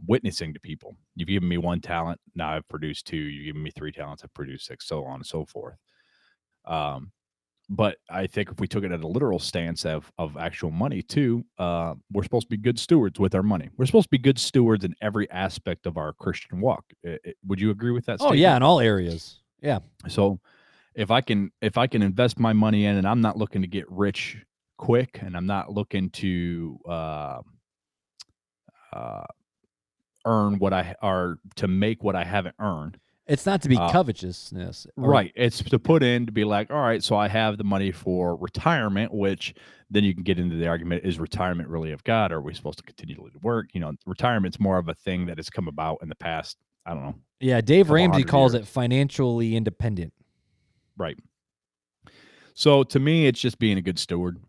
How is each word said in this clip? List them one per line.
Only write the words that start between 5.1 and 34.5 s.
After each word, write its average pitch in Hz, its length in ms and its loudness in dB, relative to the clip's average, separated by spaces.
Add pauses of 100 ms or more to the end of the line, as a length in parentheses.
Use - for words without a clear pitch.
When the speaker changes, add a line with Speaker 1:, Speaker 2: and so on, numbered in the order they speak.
Speaker 1:
and 65 100 -18
so 78 200 -8
forth. - 320 -16 (880)
Um, 73 460 -6 (580)
but 101 280 -2 (120)
I 95 160 -4
think - 240 -4
if - 80 -14
we 95 80 -4
took 101 160 -4
it 95 80 -4
at 85 100 -4
a 78 60 -8
literal 101 320 0
stance 85 480 -6
of, 78 320 -6
of 76 180 -8
actual 82 360 -6
money 98 300 -4
too, 120 420 0 (120)
uh, 85 380 -4 (180)
we're 98 120 -2
supposed 113 220 -2
to - 40 -16
be 110 60 -4
good 117 240 0
stewards 120 400 2
with 92 120 2
our 95 120 2
money. 104 320 0
We're 131 100 2
supposed 220 200 6
to - 40 -12
be 139 80 4
good 127 220 2
stewards 110 440 4
in 87 160 -6
every 107 300 -2
aspect 92 560 -6
of 82 100 -6
our 76 160 -6
Christian - 480 -8
walk. 123 240 0 (220)
I, 82 180 -8
I, 85 100 -12 (120)
would 95 140 -2
you 107 100 2
agree 113 220 -2
with 120 140 -4
that 110 140 -4
Speaker 2:
Oh, 285 120 4
yeah, 165 160 8
Speaker 1:
statement? 147 80 8
Speaker 2:
in 120 80 4
all 156 160 8
areas. 92 580 2 (240)
Yeah. 120 160 0 (300)
Speaker 1:
So 98 320 2 (560)
if 107 160 -2
I 127 80 4
can, 101 320 0 (100)
if 110 160 0
I 123 80 4
can 117 160 0
invest 101 380 2
my 113 120 4
money 107 340 4
in, 101 100 2
and 95 100 2
I'm 117 140 2
not 107 180 0
looking 101 240 -2
to 90 60 -4
get 95 200 -8
rich 101 480 -4 (400)
quick, 120 460 0
and 92 140 -8
I'm 90 100 -4
not 98 260 -2
looking 98 380 -2
to, 87 680 -4 (100)
uh, 76 500 -8 (1500)
uh, 52 320 -12 (1000)
earn 104 320 4
what 95 140 2
I, 92 280 -2
or 92 380 0 (160)
to 98 140 -2
make 101 340 2
what 98 140 0
I 87 80 -2
haven't 90 340 -4
earned, 87 400 -6 (320)
Speaker 2:
It's 143 160 0
not 196 160 0
to 151 60 0
be 127 80 6
Speaker 1:
Uh, 87 160 2
Speaker 2:
covetousness 92 920 -4 (100)